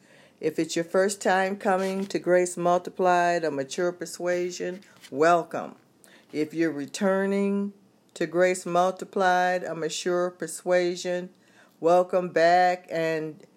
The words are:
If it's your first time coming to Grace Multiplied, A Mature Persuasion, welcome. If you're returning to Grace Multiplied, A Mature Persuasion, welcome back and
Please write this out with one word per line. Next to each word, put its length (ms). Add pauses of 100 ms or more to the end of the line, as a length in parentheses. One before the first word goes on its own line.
(400)
If 180
it's 180
your 80
first 380
time 360
coming 500
to 100
Grace 400
Multiplied, 840
A 80
Mature 400
Persuasion, 920 (300)
welcome. 640 (580)
If 220
you're 160
returning 1000 (420)
to 100
Grace 400
Multiplied, 960
A 120
Mature 560
Persuasion, 960 (500)
welcome 500
back 600
and 560 (120)